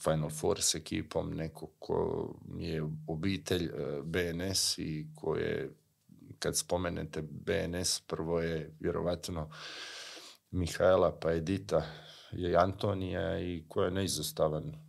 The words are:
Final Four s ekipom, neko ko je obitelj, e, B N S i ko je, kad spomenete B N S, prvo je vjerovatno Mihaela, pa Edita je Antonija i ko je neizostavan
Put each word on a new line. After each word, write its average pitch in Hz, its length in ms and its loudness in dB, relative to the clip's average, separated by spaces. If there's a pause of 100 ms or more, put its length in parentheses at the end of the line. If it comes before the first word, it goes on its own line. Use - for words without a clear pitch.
Final 78 280 2
Four 87 320 0
s - 120 4
ekipom, 82 600 -2
neko 80 300 -6 (120)
ko 85 500 0 (300)
je 82 240 -2 (240)
obitelj, 90 580 0
e, 71 60 -4 (340)
B 82 260 0
N 85 100 -4
S 95 380 0
i 78 360 -4
ko 80 220 0
je, 80 340 0 (680)
kad 82 180 0
spomenete 85 640 -2
B 87 420 -2
N 85 100 -2
S, 90 260 0
prvo 82 400 0
je 80 400 -2
vjerovatno 85 680 -2 (1000)
Mihaela, 90 680 6
pa 80 120 2
Edita 82 540 2 (460)
je 87 240 2
Antonija 90 840 2
i 87 280 -4
ko 101 140 0
je 90 80 4
neizostavan 78 840 0 (140)